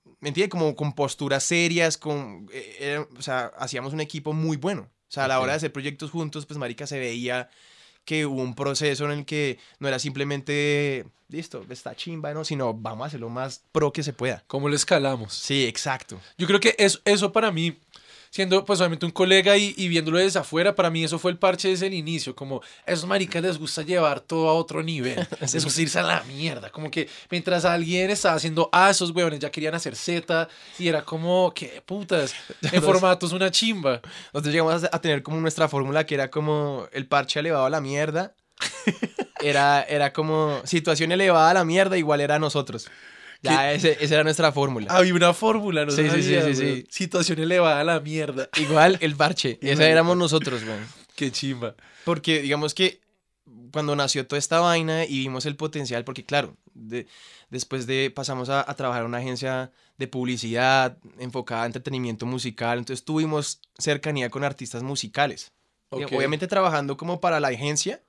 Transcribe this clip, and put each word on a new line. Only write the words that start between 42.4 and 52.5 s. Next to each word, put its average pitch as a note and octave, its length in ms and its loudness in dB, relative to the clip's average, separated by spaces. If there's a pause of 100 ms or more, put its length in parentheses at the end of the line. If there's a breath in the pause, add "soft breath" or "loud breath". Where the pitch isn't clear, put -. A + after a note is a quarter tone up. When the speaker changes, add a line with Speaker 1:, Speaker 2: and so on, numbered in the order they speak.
Speaker 1:
Ya, C3+ 300 4
Speaker 2:
¿Qué? D3 60 2
Speaker 1:
ese, D#3 220 4
esa D3+ 160 2
era D3+ 80 6
nuestra D#3 280 4
fórmula. C3+ 340 0 (100)
Speaker 2:
Había F#3 200 6
una F3 180 6
fórmula, G#3 500 0
no D3 80 -2
Speaker 1:
Sí, D3+ 200 2
sí, - 100 4
sí, C#3+ 140 2
Speaker 2:
sabía, C#3+ 180 4
Speaker 1:
sí, C3 80 0
Speaker 2:
güey. C#3 200 0
Speaker 1:
sí. - 100 -20
Speaker 2:
Situación E3+ 480 0
elevada E3 400 4
a D3+ 40 0
la E3 160 2
mierda. D3 580 -4
Speaker 1:
Igual D#3+ 440 6
el D3+ 140 0
parche. D3 440 0
Speaker 2:
<laughs> - 20 -20
Y C3+ 80 -6
Speaker 1:
Ese C#3 80 4
Speaker 2:
marica. D#3 140 8
Speaker 1:
éramos E3 260 6
nosotros, D3 460 0
güey. A2 140 -6 (380)
Speaker 2:
Qué C#3 160 -4
chimba. A#2+ 440 -6 (280 loud breath)
Speaker 1:
Porque, D#3 400 0
digamos D3 320 -2